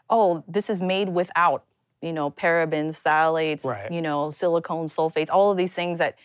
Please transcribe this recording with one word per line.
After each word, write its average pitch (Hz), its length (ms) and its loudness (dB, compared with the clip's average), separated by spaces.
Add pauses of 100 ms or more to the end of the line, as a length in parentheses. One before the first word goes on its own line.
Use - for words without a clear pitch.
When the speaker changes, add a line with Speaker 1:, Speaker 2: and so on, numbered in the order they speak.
(120)
Speaker 1:
Oh, 185 340 4
this 202 240 -4
is 190 120 -2
made 190 260 0
without 175 560 0 (380)
you 165 120 -6
know, 147 180 -2
parabens, 160 720 0
phthalates, 156 600 2
Speaker 2:
Right. 110 280 -6
Speaker 1:
you 170 100 -4
know, 151 300 -2
silicone 170 560 -2
sulfates, 160 420 -2
all 196 220 4
of 190 60 0
these 180 160 0
things 175 260 -4
that 156 260 -2